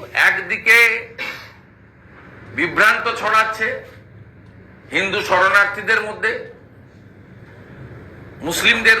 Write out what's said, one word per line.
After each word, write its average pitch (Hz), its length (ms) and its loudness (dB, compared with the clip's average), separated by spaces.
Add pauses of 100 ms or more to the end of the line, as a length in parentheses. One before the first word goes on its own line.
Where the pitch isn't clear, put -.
(280)
একদিকে 190 500 2 (1800)
বিভ্রান্ত 208 480 2 (160)
ছড়াচ্ছে 220 460 0 (1300)
হিন্দু 196 240 -2 (100)
শরণার্থীদের 196 800 2
মধ্যে, 208 240 -4 (2250)
মুসলিমদের 220 520 2